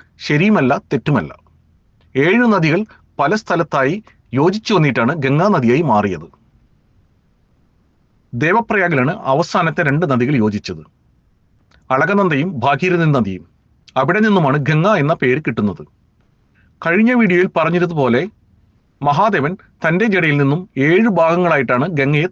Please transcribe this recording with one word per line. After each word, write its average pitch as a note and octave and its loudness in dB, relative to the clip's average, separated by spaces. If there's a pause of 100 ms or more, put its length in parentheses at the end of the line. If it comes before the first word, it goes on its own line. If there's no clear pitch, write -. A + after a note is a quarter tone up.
(260)
ശരിയുമല്ല, D3+ 2 (200)
തെറ്റുമല്ല. A#2+ -2 (840)
ഏഴ് F#3+ 2
നദികൾ E3 0 (380)
പല D3+ 0
സ്ഥലത്തായി D#3+ -2 (360)
യോജിച്ചു F#3+ 0
വന്നിട്ടാണ് C3+ 2 (120)
ഗംഗാനദിയായി D3+ 2
മാറിയത്. F#2+ -2 (2000)
ദേവപ്രയാഗിലാണ് E3+ 0 (220)
അവസാനത്തെ E3 -2
രണ്ട് D#3+ 0
നദികൾ B2+ 0
യോജിച്ചത്, G2 -6 (1040)
അളകനന്ദയും D#3+ 0 (120)
ഭാഗീരഥി E3 0
നദിയും. G2 -2 (560)
അവിടെ F3 0
നിന്നുമാണ് D#3+ 2
ഗംഗ D#3+ 2 (140)
എന്ന D3 0
പേര് C#3 0
കിട്ടുന്നത്. G#2 -4 (1040)
കഴിഞ്ഞ G#3 2 (100)
വീഡിയോയിൽ F3+ 2
പറഞ്ഞിരുന്നതുപോലെ D#3+ 0 (800)
മഹാദേവൻ D3+ 0 (320)
തൻ്റെ F3+ 0
ജടയിൽ E3 0
നിന്നും C#3+ 0 (280)
ഏഴ് G#3+ 4
ഭാഗങ്ങളായിട്ടാണ് D#3+ 0 (120)
ഗംഗയെ D3 0